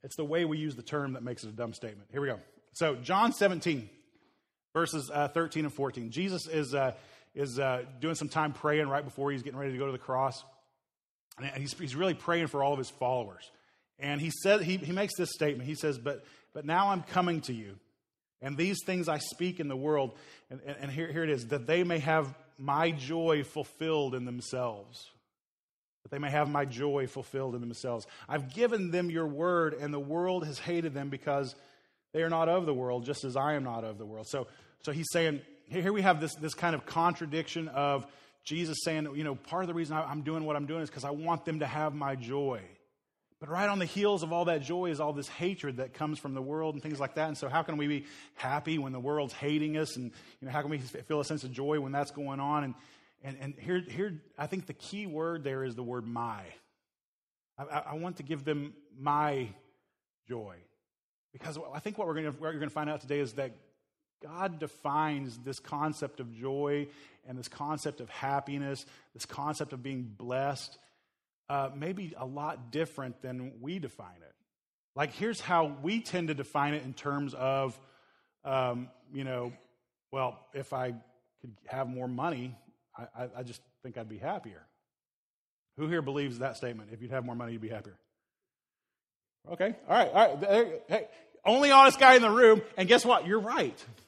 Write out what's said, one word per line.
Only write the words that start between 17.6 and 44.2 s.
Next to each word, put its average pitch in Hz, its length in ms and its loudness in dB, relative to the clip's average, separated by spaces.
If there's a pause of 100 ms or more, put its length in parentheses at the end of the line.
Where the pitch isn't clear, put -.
and 139 160 -6
these 185 280 0
things 180 240 0
I 151 100 0
speak 175 420 -4
in 147 80 -4
the 135 80 -4
world," 139 400 0 (340)
and, 131 160 -14
and, 143 140 -8
and 139 100 -8
here, 160 220 -6
here 165 100 -2
it 160 80 2
is, 123 180 0
"that 135 180 -4
they 175 180 4
may 170 160 0
have 147 340 2 (220)
my 143 340 2
joy 151 540 0
fulfilled 147 680 -2
in 127 100 -4
themselves." 120 840 -6 (920)
That - 80 -16
they 139 60 -6
may 147 120 -2
have 151 180 2
my 143 160 2
joy 135 440 -2
fulfilled 131 460 -6
in 120 60 -6
themselves. 120 460 -6 (220)
"I've 135 260 -2
given 214 360 2
them 175 200 0
your 165 160 -2
word, 160 480 2
and 147 180 -6
the 143 80 -4
world 170 460 -2
has 143 120 -8
hated 165 360 -2
them 139 140 -4
because 139 460 -2 (580)
they 160 100 0
are 165 80 2
not 165 180 4
of 175 180 4
the 151 80 2
world, 123 300 -2
just 139 200 -6
as 127 120 -2
I 143 180 2
am 139 100 0
not 117 200 -4
of 110 140 -8
the 110 80 -10
world." 107 220 -12
So, 135 200 -4 (340)
so - 80 -6
he's 147 220 -4
saying, 160 280 2 (260)
here, 180 160 -4
here 190 100 2
we 208 100 2
have 180 180 6
this, 156 160 -4
this 151 180 -6
kind 170 200 0
of 131 120 -4
contradiction 165 840 0
of 139 380 0 (380)
Jesus 160 400 -4
saying, 156 320 -2
you 151 80 -4
know, 143 100 -2
"Part 175 300 -4
of 175 40 -4
the 170 60 -6
reason 156 220 -4
I, 156 80 -2
I'm 147 180 -6
doing 156 220 -4
what 151 100 -2
I'm 143 120 -2
doing 160 160 -4
is 151 60 -6
'cause 131 160 -12
I 143 60 -4
want 160 340 -2
them 160 140 -4
to 151 80 -2
have 147 280 -2
my 139 200 -2
joy." 127 480 -4 (800)
But 147 100 -12
right 185 180 2
on 202 100 2
the 180 60 2
heels 202 380 2